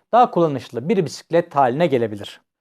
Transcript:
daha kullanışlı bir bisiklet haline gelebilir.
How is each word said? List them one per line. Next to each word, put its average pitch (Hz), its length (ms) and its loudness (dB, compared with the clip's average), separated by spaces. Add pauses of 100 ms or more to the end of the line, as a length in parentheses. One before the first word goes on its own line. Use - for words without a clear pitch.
(120)
daha 240 180 4
kullanışlı 139 580 -2
bir 190 180 0
bisiklet 165 500 -4
haline 139 300 2
gelebilir. 110 540 -4 (200)